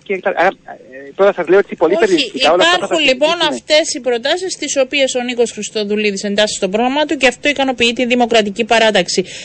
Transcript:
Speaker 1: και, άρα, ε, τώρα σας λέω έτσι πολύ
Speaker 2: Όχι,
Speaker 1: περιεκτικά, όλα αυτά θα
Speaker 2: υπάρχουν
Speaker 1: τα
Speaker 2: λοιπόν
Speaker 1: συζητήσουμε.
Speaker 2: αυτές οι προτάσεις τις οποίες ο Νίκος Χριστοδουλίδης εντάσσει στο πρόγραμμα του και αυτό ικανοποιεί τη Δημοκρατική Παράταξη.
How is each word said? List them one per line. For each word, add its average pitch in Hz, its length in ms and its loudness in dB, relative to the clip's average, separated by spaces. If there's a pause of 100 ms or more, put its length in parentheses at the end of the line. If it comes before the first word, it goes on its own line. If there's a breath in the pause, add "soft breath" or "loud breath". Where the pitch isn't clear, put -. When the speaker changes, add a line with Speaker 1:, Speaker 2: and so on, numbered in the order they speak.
Speaker 1:
και, 190 200 -6
άρα, 180 240 0
ε, - 680 -8
τώρα 196 180 4
σας 170 140 -4
λέω 190 120 6
έτσι - 160 0
πολύ 165 180 2
Speaker 2:
Όχι, 214 120 2
Speaker 1:
περιεκτικά, 285 460 0
όλα - 120 4
αυτά 349 140 4
θα - 0 -
Speaker 2:
υπάρχουν 320 280 -2
Speaker 1:
τα 269 60 4
Speaker 2:
λοιπόν 269 180 0
Speaker 1:
συζητήσουμε. 320 260 -2
Speaker 2:
αυτές 311 380 0
οι 302 60 -8
προτάσεις 269 580 -4
τις 285 200 -6
οποίες 269 380 0
ο 247 60 -2
Νίκος 240 300 -2
Χριστοδουλίδης 208 720 -4
εντάσσει 208 320 0
στο 190 140 -2
πρόγραμμα 254 360 0
του 302 120 -2
και 262 100 2
αυτό 247 220 -2
ικανοποιεί 254 440 0
τη 247 120 -2
Δημοκρατική 233 600 0
Παράταξη. 214 600 2 (200 loud breath)